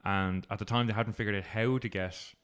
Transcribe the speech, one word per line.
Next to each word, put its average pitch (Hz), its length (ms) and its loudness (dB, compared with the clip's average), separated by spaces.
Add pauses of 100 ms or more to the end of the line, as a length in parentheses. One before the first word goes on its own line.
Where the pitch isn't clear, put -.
and 95 460 2
at 107 80 -2
the 104 80 -4
time 120 220 2
they 107 60 0
hadn't 110 200 0
figured 104 220 0
out 95 80 -2
how 123 340 0
to 123 120 -2
get 92 280 -2 (260)